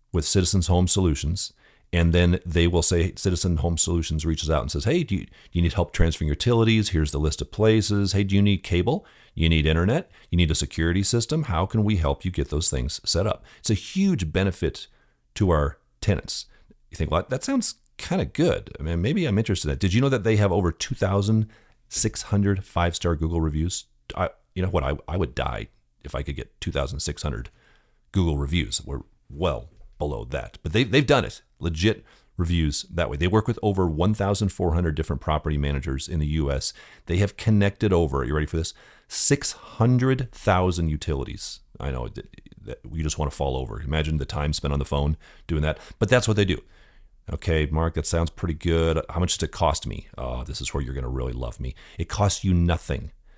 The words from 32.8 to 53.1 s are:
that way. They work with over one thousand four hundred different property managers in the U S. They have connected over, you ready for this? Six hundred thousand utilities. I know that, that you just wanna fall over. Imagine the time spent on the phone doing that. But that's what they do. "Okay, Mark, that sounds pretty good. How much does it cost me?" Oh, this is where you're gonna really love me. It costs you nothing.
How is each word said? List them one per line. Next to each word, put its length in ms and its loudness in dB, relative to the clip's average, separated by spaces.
that 160 -2
way. 60 -6
They 140 0
work 180 4
with 160 -2
over 240 2
one 260 2
thousand 360 0
four 240 0
hundred 220 0
different 260 -4
property 360 -2
managers 520 -2
in 100 -2
the 80 0
U 240 0
S. 220 -4
They 140 -2
have 180 0
connected 560 2
over, 320 2
you 80 -2
ready 120 0
for 120 -6
this? 160 -4
Six 460 -2
hundred 800 0
thousand 560 2
utilities. 720 -6
I 120 -4
know 180 -6
that, 180 -14
that 160 -14
you 120 -4
just 140 -2
wanna 140 -2
fall 240 -2
over. 260 -6
Imagine 360 -2
the 80 -2
time 260 -4
spent 220 -2
on 60 0
the 60 -2
phone 300 0
doing 140 0
that. 180 -2
But 120 0
that's 180 4
what 80 2
they 80 4
do. 180 0
"Okay, 400 0
Mark, 220 0
that 120 -4
sounds 240 0
pretty 240 -4
good. 460 2
How 120 -2
much 160 0
does 100 -2
it 60 -10
cost 340 0
me?" 300 -10
Oh, 260 -6
this 160 -10
is 140 -6
where 100 -2
you're 100 -6
gonna 140 -6
really 260 -4
love 280 -8
me. 120 -6
It 120 -6
costs 340 0
you 100 4
nothing. 600 0